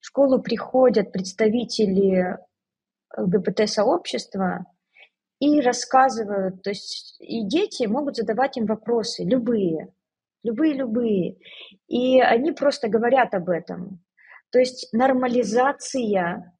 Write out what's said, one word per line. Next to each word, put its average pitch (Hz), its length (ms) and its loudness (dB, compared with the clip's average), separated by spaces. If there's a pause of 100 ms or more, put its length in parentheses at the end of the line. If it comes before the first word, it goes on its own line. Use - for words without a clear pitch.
в - 60 -20
школу 262 360 2
приходят 233 680 2
представители 190 1300 0 (800)
Л 214 100 -2
Г 180 120 2
Б 185 120 -4
Т 214 160 0
сообщества 202 960 -2 (760)
и 294 220 4
рассказывают, 220 1000 0
то 196 80 -6
есть - 500 -12
и 226 260 -6
дети 285 400 -2
могут 262 300 -2
задавать 226 420 -2
им 220 80 -2
вопросы, 214 580 -2
любые, 208 640 0 (560)
любые-любые. 233 960 -2 (500)
И 254 320 4
они 254 320 2
просто 269 360 -2
говорят 233 460 2
об 180 160 -4
этом. 175 500 -6 (520)
То 247 80 4
есть - 340 -2
нормализация 240 1700 0